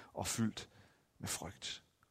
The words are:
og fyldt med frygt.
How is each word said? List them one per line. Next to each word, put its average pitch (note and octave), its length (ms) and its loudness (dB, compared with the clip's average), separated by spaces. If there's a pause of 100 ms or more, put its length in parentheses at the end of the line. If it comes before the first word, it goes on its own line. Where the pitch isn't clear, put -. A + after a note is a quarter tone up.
(140)
og G2 120 2
fyldt - 440 2 (480)
med - 100 -4
frygt. - 560 -4 (260)